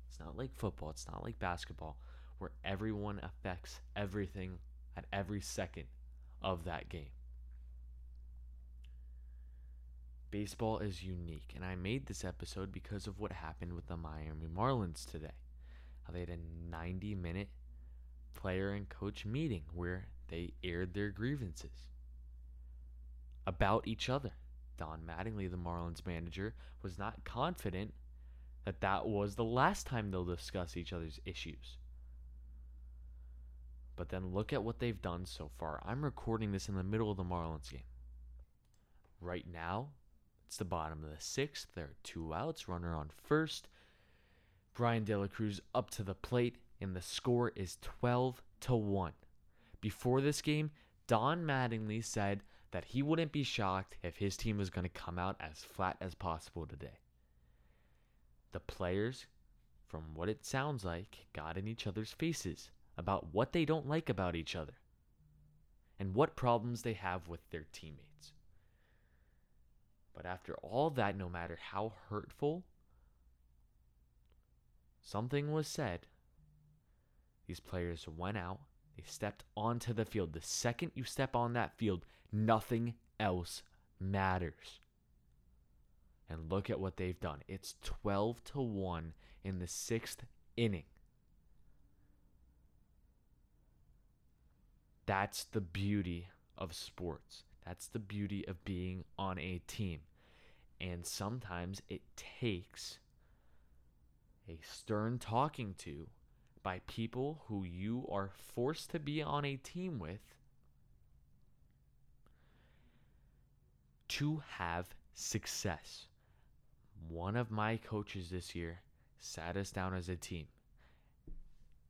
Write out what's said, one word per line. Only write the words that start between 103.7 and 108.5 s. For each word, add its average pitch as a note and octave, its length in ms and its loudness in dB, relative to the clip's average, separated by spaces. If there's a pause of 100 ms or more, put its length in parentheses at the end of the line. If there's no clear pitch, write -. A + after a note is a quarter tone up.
a E2 140 -8
stern A2 560 0
talking A#2 600 2
to D2+ 300 -8 (540)
by F#2 260 0
people B2+ 580 -2
who G2+ 160 0
you G2 480 -2
are G2 200 2 (240)